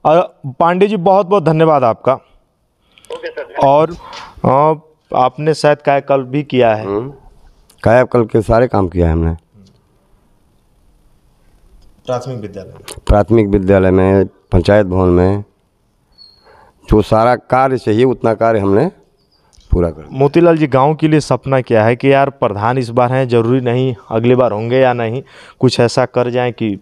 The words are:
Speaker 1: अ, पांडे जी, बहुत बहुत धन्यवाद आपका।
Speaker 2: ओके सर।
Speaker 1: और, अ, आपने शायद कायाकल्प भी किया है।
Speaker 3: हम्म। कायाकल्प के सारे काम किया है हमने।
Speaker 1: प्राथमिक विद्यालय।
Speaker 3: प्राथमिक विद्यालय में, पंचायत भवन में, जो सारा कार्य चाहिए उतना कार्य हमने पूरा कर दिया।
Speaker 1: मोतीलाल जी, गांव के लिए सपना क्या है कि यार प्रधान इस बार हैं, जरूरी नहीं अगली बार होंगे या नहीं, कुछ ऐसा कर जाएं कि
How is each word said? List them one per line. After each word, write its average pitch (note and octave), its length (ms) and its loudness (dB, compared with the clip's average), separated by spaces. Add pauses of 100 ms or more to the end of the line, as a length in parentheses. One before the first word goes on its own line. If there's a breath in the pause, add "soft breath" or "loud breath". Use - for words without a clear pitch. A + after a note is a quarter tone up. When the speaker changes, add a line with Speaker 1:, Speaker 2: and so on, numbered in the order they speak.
Speaker 1:
अ, E3 280 0 (260)
पांडे F3+ 280 2
जी, G#3+ 100 -4
बहुत F#3+ 280 2
बहुत G3 180 0
धन्यवाद D#3+ 400 2
आपका। A#2 300 -2
Speaker 2:
ओके - 1120 -16
सर। - 400 -6
Speaker 1:
और, D#3 280 0 (500 loud breath)
अ, D3 280 2 (420)
आपने D3 380 -2
शायद D3 240 0
कायाकल्प C#3 500 -2
भी C#3+ 160 -4
किया A#2+ 320 2
है। G#2+ 100 -8
Speaker 3:
हम्म। G#2 280 -6 (720)
कायाकल्प A#2+ 480 0
के A2+ 100 0
सारे A2+ 260 0
काम G2 200 -2
किया E2+ 200 0
है D#2+ 60 0
हमने। E2 220 -2 (2750)
Speaker 1:
प्राथमिक B2 320 -8
विद्यालय। F#2+ 580 -16 (120)
Speaker 3:
प्राथमिक G#2 400 2
विद्यालय F#2+ 440 2
में, F#2+ 340 2
पंचायत G2+ 600 0
भवन F#2 220 0
में, F#2 360 0 (1500 soft breath)
जो G#2+ 120 4
सारा A2+ 340 0
कार्य C3 420 -2
चाहिए A2 260 0
उतना A#2 300 0
कार्य A2 260 0
हमने G2+ 320 0 (800)
पूरा F2 180 0
कर D#2 120 -14
दिया। C3 180 -12
Speaker 1:
मोतीलाल E3 380 2
जी, D3+ 100 -2
गांव C3+ 280 2
के D#3 120 -2
लिए D#3 120 2
सपना C3 420 -2
क्या A2+ 220 2
है A#2+ 120 2
कि C3+ 180 0
यार C3+ 160 2
प्रधान A2+ 480 -4
इस A#2+ 120 -6
बार B2 240 0
हैं, C3 140 -2
जरूरी A#2+ 340 0
नहीं B2 340 -2 (160)
अगली A#2 240 2
बार B2 160 2
होंगे A#2 260 -4
या B2+ 160 2
नहीं, A#2+ 300 -6 (360 loud breath)
कुछ B2+ 200 0
ऐसा B2 260 0
कर B2 240 -4
जाएं B2 240 -4
कि G#2 280 -4